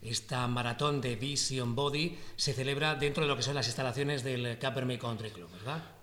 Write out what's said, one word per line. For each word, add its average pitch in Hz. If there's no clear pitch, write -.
esta 123
maratón 123
de 120
Vision 131
Body 147
se -
celebra 139
dentro 147
de 143
lo 135
que 123
son 139
las 127
instalaciones 135
del 123
Cap 131
Vermell 127
Country 113
Club, 87
¿verdad? 120